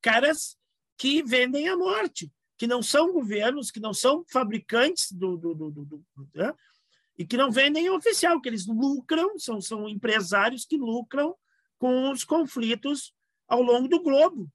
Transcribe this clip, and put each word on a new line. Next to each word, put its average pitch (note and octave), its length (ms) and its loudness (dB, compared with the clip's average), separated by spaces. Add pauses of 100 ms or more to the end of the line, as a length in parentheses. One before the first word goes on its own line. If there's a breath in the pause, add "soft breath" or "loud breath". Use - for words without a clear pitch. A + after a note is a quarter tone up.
Caras B3 560 2 (400)
que C#4+ 260 0
vendem B3+ 440 0
a F#4 100 0
morte, F#4 540 -4 (260)
que A#3+ 100 -2
não A#3+ 140 0
são D#4 320 2
governos, A#3 580 -2
que - 80 -14
não G#3+ 140 -6
são D4 380 2
fabricantes A#3+ 800 0
do, F#3 260 -4
do, E3 160 -4
do, D#3 180 -8
do, D3 140 -12
do, D3+ 200 -18 (280)
né? G#3 200 -4 (640)
E E3+ 80 -8
que A#3+ 100 -6
não C4 160 2
vendem D4 380 2
oficial, F4 500 2
que B3+ 80 -6
eles G#3+ 180 -6
lucram, C#4 720 0
são, A3+ 220 -8
são G#3+ 300 -8
empresários G#3+ 760 0
que D#4 120 -2
lucram C4 580 -2 (420)
com B3+ 340 0
os C4 120 -6
conflitos C4+ 920 -2 (340)
ao B3 140 4
longo B3 260 4
do E4+ 140 4
globo. C#4+ 540 2